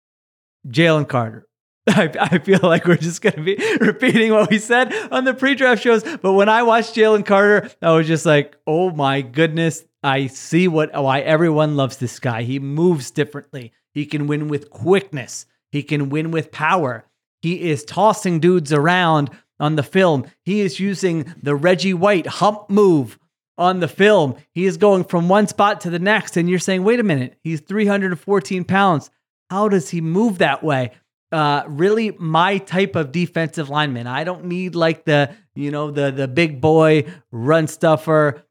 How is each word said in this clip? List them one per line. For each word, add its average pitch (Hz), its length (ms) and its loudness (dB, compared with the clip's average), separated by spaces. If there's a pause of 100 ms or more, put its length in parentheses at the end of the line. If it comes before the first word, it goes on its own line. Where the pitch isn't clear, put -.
(680)
Jalen 156 400 2
Carter. 113 380 -6 (200)
<laughs> - 220 -20
I, 180 320 2
I 165 180 0
feel 190 240 2
like 170 220 2
we're 175 120 4
just 165 260 -4
gonna 175 200 -2
be 190 140 -2
<laughs> 403 240 -2
repeating 220 520 2
what 208 180 2
we 208 80 2
said 240 340 2 (180)
on 254 140 -2
the 262 80 0
pre-draft 262 500 0
shows, 226 220 2
but 196 300 -2
when 202 140 4
I 226 140 4
watched 226 320 2
Jalen 220 300 4
Carter, 208 460 4 (100)
I 170 120 4
was 160 140 4
just 160 200 0
like, 147 300 2 (100)
"Oh 175 240 0
my 139 320 -2
goodness, 156 640 -2 (180)
I 139 240 -2
see 175 420 0
what, 156 240 0
why 139 280 -2
everyone 151 560 2
loves 135 200 -2
this - 240 -8
guy. 117 220 -4
He 127 160 -6
moves 147 520 -2
differently. 139 640 -8 (220)
He 147 100 -6
can 147 220 -6
win 147 220 -4
with 147 200 -6
quickness. 175 800 -4 (260)
He 143 100 -4
can 147 280 -4
win 156 200 -4
with 156 220 -6
power. 151 540 -2 (340)
He 170 300 -4
is 139 140 -4
tossing 185 560 0
dudes 165 340 2
around 160 560 2 (280)
on 151 180 -2
the 143 60 0
film. 165 440 2 (180)
He 208 160 -2
is 196 180 -2
using 180 540 -4 (100)
the 143 140 -2
Reggie 180 380 0
White 185 320 2
hump 208 420 -2
move 185 500 2 (380)
on 180 240 0
the 165 80 -2
film. 190 480 2 (160)
He 180 140 -2
is 180 100 -2
going 190 280 4
from 170 240 -2
one 202 180 4
spot 208 340 0
to 175 100 -8
the 170 80 -4
next, 196 380 -2
and 170 120 0
you're 180 100 0
saying, 185 260 -2
'Wait 240 160 2
a 220 40 0
minute, 135 380 -2
he's 160 200 -6
three 208 240 -2
hundred 196 260 0
and 160 80 -8
fourteen 190 440 -2
pounds. 185 460 0 (380)
How 208 220 0
does 190 180 0
he 170 140 -6
move 180 360 0
that 156 240 0
way?'" 131 300 -2 (400)
Uh, 147 360 0
really 202 500 0
my 175 400 0
type 196 380 -4
of 143 160 -4
defensive 165 560 -4
lineman. 139 400 -4
I 135 160 -6
don't 175 220 -10
need, 180 280 -6
like, 165 300 -2
the, 143 260 2 (240)
you 143 160 -8
know, 147 220 -6
the, 139 180 -2
the 135 160 -4
big 143 340 -2
boy 156 440 4 (260)
run 147 380 0
stuffer, 156 840 0